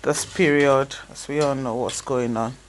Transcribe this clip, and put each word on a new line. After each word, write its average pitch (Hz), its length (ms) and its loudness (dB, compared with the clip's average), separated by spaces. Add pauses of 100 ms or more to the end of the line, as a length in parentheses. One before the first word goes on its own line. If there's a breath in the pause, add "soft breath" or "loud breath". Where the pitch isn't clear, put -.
this 147 240 -2
period? 143 680 4 (160)
As - 160 -16
we 143 140 -2
all 139 140 2
know 127 200 -4
what's 123 260 -4
going 123 360 -2
on. 117 160 -2 (160)